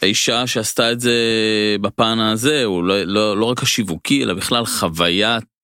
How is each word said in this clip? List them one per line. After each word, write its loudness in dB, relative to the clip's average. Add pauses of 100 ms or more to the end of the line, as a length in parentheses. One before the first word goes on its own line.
האישה 0
שעשתה -2
את -4
זה 2 (680)
בפן 0
הזה, 0
הוא 0
לא, 2
לא, 0
לא 2
רק -2
השיווקי, 0
אלא -2
בכלל -2
חוויית, 0 (200)